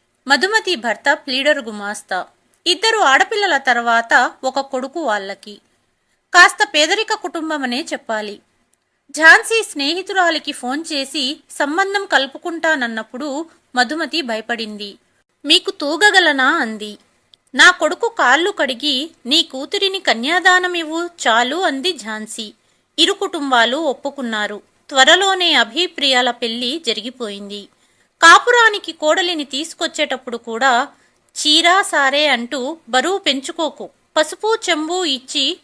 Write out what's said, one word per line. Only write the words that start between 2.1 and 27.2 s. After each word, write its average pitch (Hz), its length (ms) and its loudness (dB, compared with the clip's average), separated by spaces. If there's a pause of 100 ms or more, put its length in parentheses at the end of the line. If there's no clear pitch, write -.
ఇద్దరు 427 320 0
ఆడపిల్లల 381 580 4
తర్వాత 240 760 2 (120)
ఒక 262 160 -2
కొడుకు 269 400 -8
వాళ్ళకి. 202 600 -6 (760)
కాస్త 370 220 6 (180)
పేదరిక 392 400 2
కుటుంబమనే 311 800 -6
చెప్పాలి. 214 480 -8 (680)
ఝాన్సీ 381 520 4
స్నేహితురాలికి 330 880 -2
ఫోన్ 269 400 -6
చేసి 277 480 -6 (100)
సంబంధం 392 560 -2
కలుపుకుంటానన్నప్పుడు 285 1400 -4 (280)
మధుమతి 302 480 -2
భయపడింది. 220 760 -8 (480)
"మీకు 349 260 2
తూగగలనా?" 311 800 2
అంది. 220 480 -4 (560)
"నా 302 160 6
కొడుకు 359 380 0 (100)
కాళ్ళు 311 320 4
కడిగి 285 600 -4 (160)
నీ 302 160 2
కూతురిని 381 580 -4
కన్యాదానమివ్వు 339 1080 0 (220)
చాలు" 247 280 2
అంది 339 360 -2
ఝాన్సీ. 214 600 -12 (460)
ఇరు 339 140 4
కుటుంబాలు 269 640 0
ఒప్పుకున్నారు. 240 880 -6 (260)
త్వరలోనే 349 640 4
అభిప్రియాల 262 800 0
పెళ్లి 247 560 -6
జరిగిపోయింది. 202 840 -10 (540)